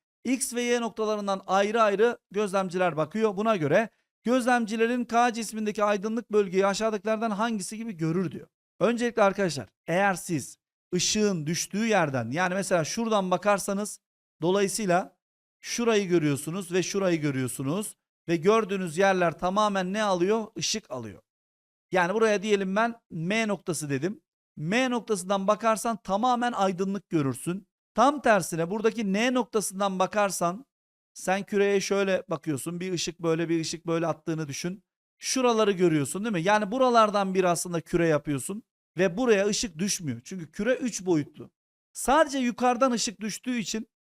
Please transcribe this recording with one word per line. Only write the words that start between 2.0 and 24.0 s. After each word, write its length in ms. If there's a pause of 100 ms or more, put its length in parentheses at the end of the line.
gözlemciler 680
bakıyor. 400
Buna 180
göre 340 (340)
gözlemcilerin 840
K 280
cismindeki 500
aydınlık 480
bölgeyi 340
aşağıdakilerden 640
hangisi 460
gibi 160
görür 380
diyor. 160 (320)
Öncelikle 440
arkadaşlar, 460 (180)
eğer 260
siz 440 (380)
ışığın 520
düştüğü 380
yerden, 460
yani 220
mesela 300
şuradan 480
bakarsanız 680 (420)
dolayısıyla 760 (440)
şurayı 460
görüyorsunuz 640
ve 120
şurayı 380
görüyorsunuz 760 (300)
ve 80
gördüğünüz 640
yerler 420
tamamen 540
ne 100
alıyor? 520
Işık 360
alıyor. 300 (720)
Yani 220
buraya 300
diyelim 320
ben 200 (140)
M 380
noktası 420
dedim. 320 (340)